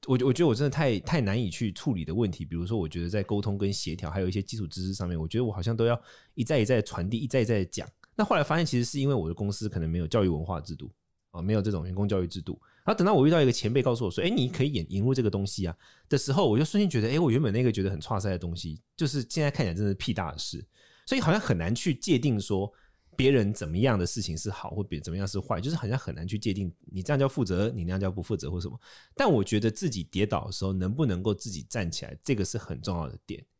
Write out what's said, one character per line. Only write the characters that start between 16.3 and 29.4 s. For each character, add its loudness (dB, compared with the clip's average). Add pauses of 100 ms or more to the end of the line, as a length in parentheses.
候， 4
我 4
就 4
瞬 2
间 4
觉 2
得： 2
“哎， 2
我 4
原 4
本 2
那 2
个 4
觉 0
得 0
很 -6
挫 -2
塞 -2
的 -2
东 -6
西， -10 (160)
就 0
是 0
现 -2
在 2
看 -2
起 2
来 -2
真 -2
的 2
是 2
屁 -2
大 -2
的 -12
事。” -8 (400)
所 0
以 2
好 4
像 4
很 0
难 0
去 0
界 2
定 2
说 -2 (460)
别 6
人 4
怎 -6
么 -2
样 4
的 2
事 -4
情 -6
是 -6
好 -8
或 -4
别， -6
怎 -8
么 -4
样 -2
是 -4
坏， -2
就 -4
是 -2
好 -4
像 -2
很 -6
难 -8
去 -4
界 -2
定 -2 (200)
你 -6
这 -2
样 2
叫 4
负 0
责， 0
你 -4
那 -2
样 0
叫 0
不 -6
负 -2
责 -6
或 -4
什 -6
么。 -14 (360)
但 4
我 4